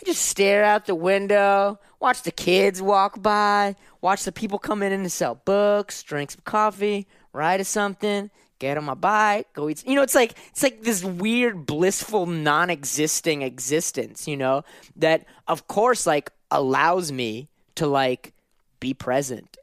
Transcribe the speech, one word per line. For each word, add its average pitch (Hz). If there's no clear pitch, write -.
I -
just 359
stare 202
out 208
the 202
window, 196
watch 247
the -
kids 190
walk 196
by, 208
watch 190
the 185
people 202
come 208
in 196
and 190
sell 127
books, 208
drink 143
some -
coffee, 208
write 165
a 190
something, 202
get 139
on 151
my 139
bike, 208
go 147
eat 151
s-, -
you 262
know, 277
it's 269
like, 240
it's -
like 226
this 208
weird, 196
blissful, 180
non-existing 156
existence, 127
you 147
know, 135
that, 160
of 160
course, 233
like, 151
allows 147
me 123
to, 160
like, 135
be 131
present 127